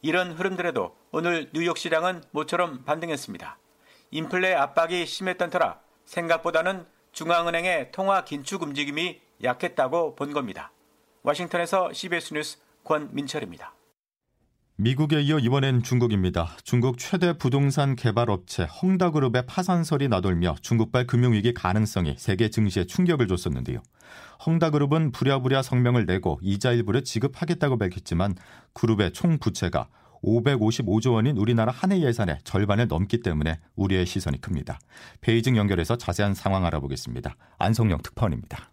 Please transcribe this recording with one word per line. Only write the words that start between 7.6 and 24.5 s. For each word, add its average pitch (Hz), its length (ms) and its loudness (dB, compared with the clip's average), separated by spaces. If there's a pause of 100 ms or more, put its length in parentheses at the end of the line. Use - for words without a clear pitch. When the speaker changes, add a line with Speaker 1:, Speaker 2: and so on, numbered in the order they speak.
Speaker 1:
통화 190 320 0
긴축 156 400 -8
움직임이 147 580 -4 (220)
약했다고 147 720 -2
본 147 180 -8
겁니다. 110 380 -6 (540)
워싱턴에서 170 680 0
씨비에스 170 420 -6
뉴스 151 240 -6 (260)
권민철입니다. 143 920 -6 (1040)
Speaker 2:
미국에 143 420 2
이어 147 180 2
이번엔 131 420 2
중국입니다. 95 800 2
중국 123 360 2
최대 175 380 0
부동산 139 600 2
개발 113 340 0
업체 95 320 -4
헝다그룹의 151 840 2
파산설이 165 600 0
나돌며 92 560 2
중국발 117 460 0
금융위기 120 440 4
가능성이 92 640 0
세계 104 320 0
증시에 98 360 2
충격을 165 420 2
줬었는데요. 67 560 -4 (640)
헝다그룹은 156 640 2